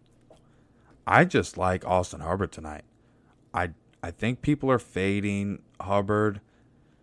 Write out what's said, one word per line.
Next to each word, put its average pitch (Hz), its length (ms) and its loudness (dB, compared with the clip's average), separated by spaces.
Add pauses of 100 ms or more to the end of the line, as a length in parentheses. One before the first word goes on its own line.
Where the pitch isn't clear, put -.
(1080)
I 123 180 6
just 127 320 0
like 92 300 0
Austin 92 340 0
Hubbard 85 320 -2
tonight. 76 300 -12 (720)
I, 90 160 -2 (320)
I 87 80 -8
think 113 320 -4
people 147 280 0
are 127 80 4
fading 101 840 -2 (180)
Hubbard, 101 600 0 (640)